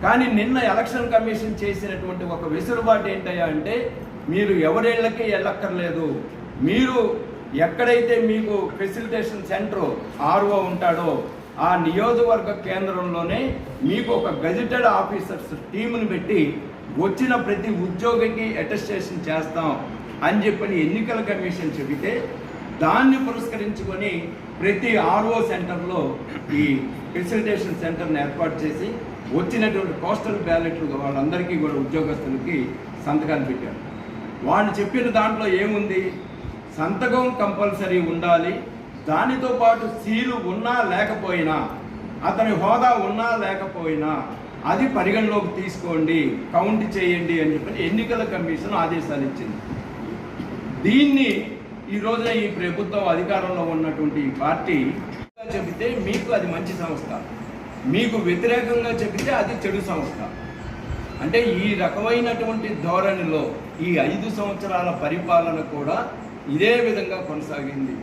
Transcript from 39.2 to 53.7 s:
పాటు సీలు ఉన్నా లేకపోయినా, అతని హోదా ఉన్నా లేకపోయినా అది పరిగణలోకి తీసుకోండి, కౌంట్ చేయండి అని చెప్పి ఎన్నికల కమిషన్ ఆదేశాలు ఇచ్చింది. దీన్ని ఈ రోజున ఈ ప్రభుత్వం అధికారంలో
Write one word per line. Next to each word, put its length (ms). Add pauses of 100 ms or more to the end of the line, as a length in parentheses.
పాటు 240 (160)
సీలు 340 (160)
ఉన్నా 240 (160)
లేకపోయినా, 640 (720)
అతని 320
హోదా 300 (160)
ఉన్నా 200 (180)
లేకపోయినా 640 (600)
అది 140 (120)
పరిగణలోకి 640
తీసుకోండి, 600 (360)
కౌంట్ 300 (120)
చేయండి 460
అని 120
చెప్పి 320
ఎన్నికల 360 (120)
కమిషన్ 480
ఆదేశాలు 460
ఇచ్చింది. 300 (1300)
దీన్ని 440 (600)
ఈ 120
రోజున 240 (140)
ఈ 20 (120)
ప్రభుత్వం 460 (100)
అధికారంలో 500 (120)